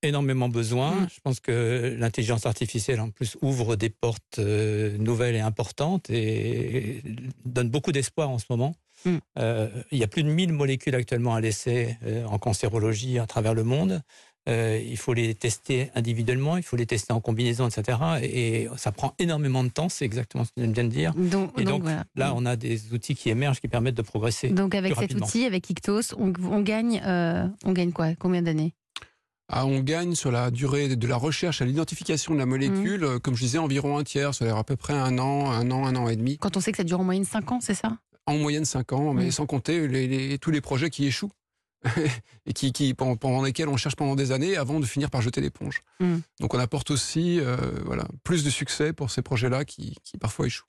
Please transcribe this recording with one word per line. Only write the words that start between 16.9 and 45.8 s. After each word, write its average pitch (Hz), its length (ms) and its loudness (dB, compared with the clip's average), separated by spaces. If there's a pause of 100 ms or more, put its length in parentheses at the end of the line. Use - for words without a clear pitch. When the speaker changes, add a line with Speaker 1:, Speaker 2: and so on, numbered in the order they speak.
Speaker 1:
en 113 80 2
combinaison, 117 480 0
et - 20 2
cetera. 123 540 0
Et 113 540 0
ça 104 160 -4
prend 135 260 -4
énormément 147 420 2
de 123 60 2
temps, 156 220 0
c'est - 160 -4
exactement 117 400 -2
ce - 100 -8
que 123 100 0
je 113 60 2
viens 120 140 2
de 117 40 2
dire. 151 260 0
Speaker 2:
Donc, 185 440 2
Speaker 1:
Et 202 60 2
Speaker 2:
donc - 0 -
Speaker 1:
donc, 196 160 2
Speaker 2:
voilà. 160 240 -2 (100)
Speaker 1:
là, 135 180 0
on 120 120 0
a 123 100 0
des 113 380 -4
outils 120 200 -2
qui - 160 -2
émergent, 127 300 2
qui - 80 -8
permettent 120 300 0
de 120 40 -2
progresser 113 460 -2
Speaker 2:
Donc 190 260 4
avec 190 200 2
Speaker 1:
plus - 80 0
Speaker 2:
cet 202 100 0
Speaker 1:
rapidement. 202 160 0
Speaker 2:
outil, 233 160 2
avec 185 260 0
Ictos, 202 480 0
on, 190 140 2 (180)
on 208 120 2
gagne, 220 440 2
euh, 175 400 2 (200)
on 190 80 2
gagne 175 180 2
quoi ? 165 260 0
Combien 180 240 2
d'années ? 160 320 2 (760)
Speaker 3:
Ah, 131 160 0
on 135 160 2
gagne 165 340 0
sur 135 160 0
la 123 180 2
durée 135 460 0
de 117 120 0
la 123 100 2
recherche 151 440 0
à 131 40 2
l'identification 156 680 -2
de 147 60 4
la 131 60 2
molécule, 190 560 2
Speaker 2:
Mhm. 156 40 0 (100)
Speaker 3:
euh, 120 40 0
comme 131 160 0
je 117 80 0
disais, 127 140 0
environ 143 400 0
un 147 80 0
tiers, 143 280 0
c'est-à-dire 113 220 0
à 110 80 0
peu 131 140 -2
près - 160 -4
un 131 260 2
an, 139 320 0
un 120 200 2
an, 135 140 0
un 127 120 2
an 120 100 2
et 117 80 2
demi. 127 220 0
Speaker 2:
Quand - 180 -2
on 190 60 2
sait 220 100 0
que - 60 -2
ça 196 80 0
dure 180 160 0
en - 20 2
moyenne 185 220 2
cinq 214 260 -4
ans, 247 100 0
c'est 220 120 -2
ça ? 220 240 -2 (300)
Speaker 3:
En 147 100 0
moyenne 147 260 2
cinq 131 300 -2
ans, 143 200 2
mais 180 120 2
Speaker 2:
Mhm. 175 60 0
Speaker 3:
sans 151 140 0
compter 151 440 0
les, 131 180 0
les, 135 300 -2
tous 165 140 0
les 147 100 2
projets 139 280 0
qui 143 160 0
échouent. 120 260 -2 (520)
<laughs> 127 400 0 (240)
Et 107 60 -4
qui, 131 200 0
qui, 135 220 2
pendant, 131 200 0
pendant 131 280 0
lesquels 143 260 0
on 139 80 2
cherche 135 180 -2
pendant 139 200 2
des 135 160 2
années 165 260 2
avant 147 220 0
de 143 60 2
finir 139 260 -2
par 127 100 0
jeter 123 200 0
l'éponge. - 420 -4 (160)